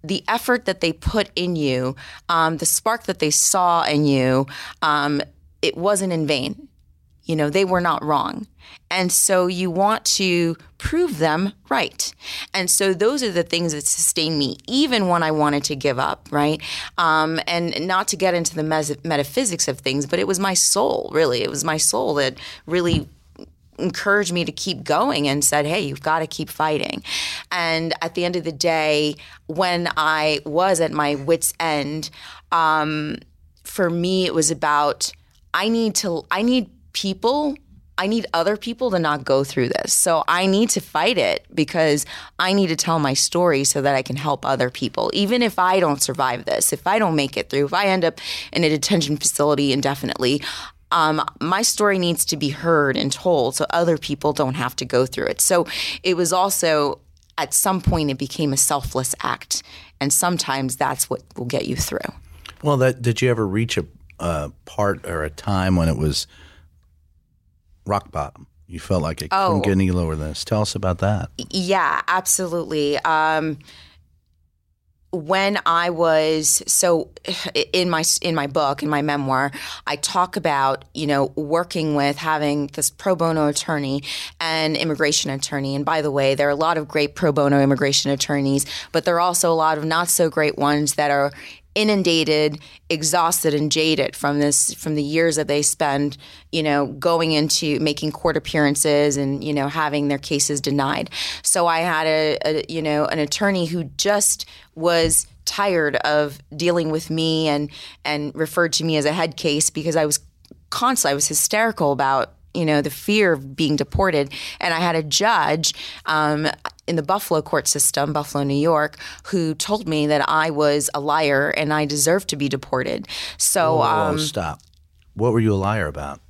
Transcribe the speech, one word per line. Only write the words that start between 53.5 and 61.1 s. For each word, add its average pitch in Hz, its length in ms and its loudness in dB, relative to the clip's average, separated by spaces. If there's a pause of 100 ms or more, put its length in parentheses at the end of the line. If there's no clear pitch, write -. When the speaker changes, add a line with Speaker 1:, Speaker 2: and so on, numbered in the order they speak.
Speaker 1:
so - 160 -2
other 170 260 2
people 147 360 -2
don't 131 220 0
have 123 220 -4
to - 80 -6
go 127 220 2
through - 200 -4
it. - 140 -2
So 175 260 2 (360)
it 185 140 0
was 170 160 0
also, 165 680 2 (380)
at 147 160 -4
some 190 260 2
point, 156 300 0
it 131 80 -4
became 143 340 -2
a 135 40 -2
selfless 135 640 0
act. - 400 -6 (380)
And 143 120 0
sometimes 135 640 -2
that's 139 320 -2
what - 140 -4 (140)